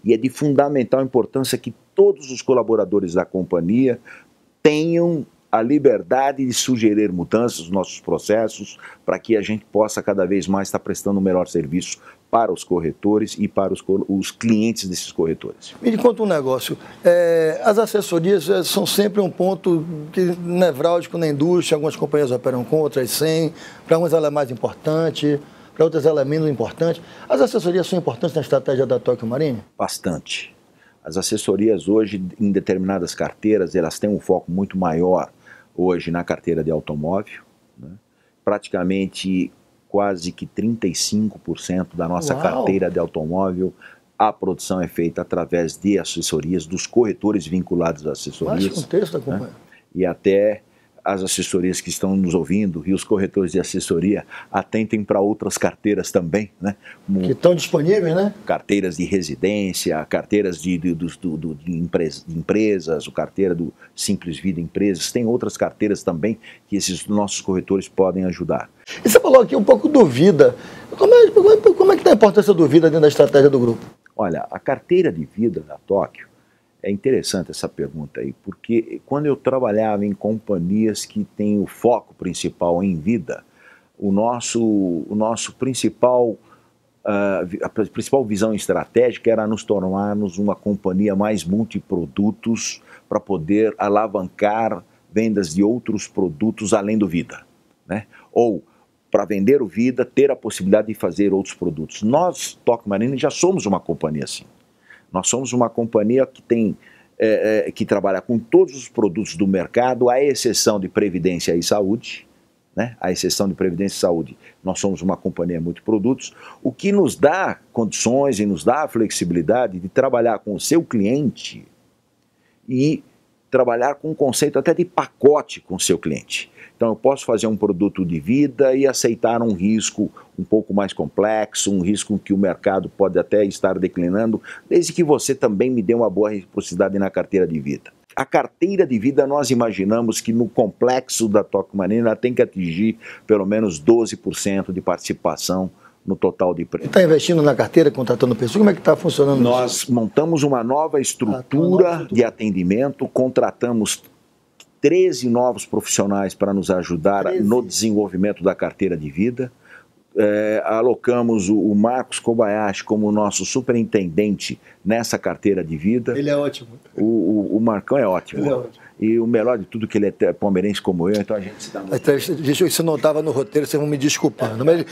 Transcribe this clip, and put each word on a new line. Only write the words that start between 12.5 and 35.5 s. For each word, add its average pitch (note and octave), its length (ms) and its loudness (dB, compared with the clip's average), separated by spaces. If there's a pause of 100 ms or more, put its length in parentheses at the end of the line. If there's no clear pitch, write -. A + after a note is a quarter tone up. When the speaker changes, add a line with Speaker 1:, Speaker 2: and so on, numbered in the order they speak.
Speaker 1:
os E2+ 120 -6
corretores G2+ 760 -2
e G2+ 100 -2
para F#2+ 240 -2
os F#2 80 -4
co-, F#2+ 300 -2
os G2 220 -2
clientes A2 580 0
desses - 220 -8
corretores. - 680 -6
Speaker 2:
Me A#3 160 0
conta A3 280 2
um - 20 0
negócio, C#3 500 -2 (300)
é, E3+ 580 4
as G#3 140 4
assessorias, F#3+ 720 0
é, F#3+ 140 2
são G3 240 -2
sempre G3+ 340 0
um F#3 80 0
ponto F3+ 560 0 (260)
que, F#3 100 -2 (200)
nevrálgico E3+ 800 0
na E3 80 0
indústria, D#3+ 480 2
algumas D3+ 200 -2
companhias D3 360 0
operam B2+ 320 -2
com, D#3 140 0
outras C#3+ 340 -2
sem, D#3+ 420 0 (320)
para E3 140 2
umas E3+ 120 0
ela D#3 140 2
é D3 60 0
mais D3 180 -2
importante, D3 880 -2 (360)
para D#3 100 4
outras D#3+ 220 0
ela D3+ 140 4
é C3 40 0
menos D#3 240 0
importante. C#3+ 500 -2 (300)
As C4 120 2
assessorias F3+ 440 2
são F3+ 140 -2
importantes D3+ 360 -4
na D#3 60 0
estratégia C3+ 460 0
da B2 100 0
Tóquio A#2 300 -2
Marine? B2+ 320 -2 (180)
Speaker 1:
Bastante. - 800 -8 (480)
As D#2+ 120 -12
assessorias G2 720 0
hoje, G#2 360 0 (160)
em G#2 120 0
determinadas F#2 600 -2
carteiras, F#2 600 0
elas E2 240 0
têm G#2 100 -2
um G2 100 0
foco F2 320 0
muito F#2+ 240 -4
maior F2+ 540 0 (460)